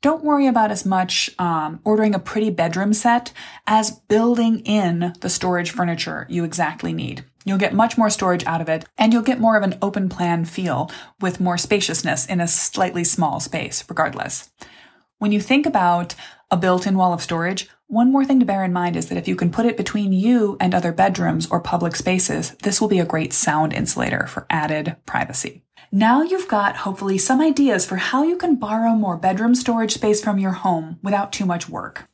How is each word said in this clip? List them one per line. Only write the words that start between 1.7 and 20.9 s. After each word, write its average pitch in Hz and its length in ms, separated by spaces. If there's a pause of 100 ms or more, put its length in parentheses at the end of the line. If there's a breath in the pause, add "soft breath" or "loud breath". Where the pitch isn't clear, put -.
ordering 214 320
a 185 60
pretty 214 300
bedroom 175 440
set 240 380 (340 loud breath)
as 214 240
building 226 720
in 175 520 (100)
the 185 60
storage 175 440
furniture 165 580
you 170 140
exactly 165 480
need. 160 320 (200)
You'll 196 140
get 196 160
much 233 240
more 220 120
storage 180 340
out 165 160
of 160 80
it, 165 160 (120)
and 226 160
you'll 233 100
get 247 180
more 220 160
of 202 80
an 185 180
open 196 260
plan 170 360
feel 165 440 (320 loud breath)
with 185 200
more 175 180
spaciousness 180 680
in 180 140
a 170 60
slightly 180 560
small 165 380
space, 139 480
regardless. - 640 (680 loud breath)
When 208 140
you 208 80
think 277 260
about 175 480 (340 loud breath)
a 190 80
built-in 185 400
wall 185 160
of 170 100
storage, 175 460 (200 soft breath)
one 240 240
more 269 120
thing 269 140
to 247 80
bear 196 160
in 180 100
mind 175 220
is 165 140
that 180 100
if 170 80
you 190 80
can 175 160
put 233 160
it 233 100
between 202 360
you 208 480
and 185 140
other 175 180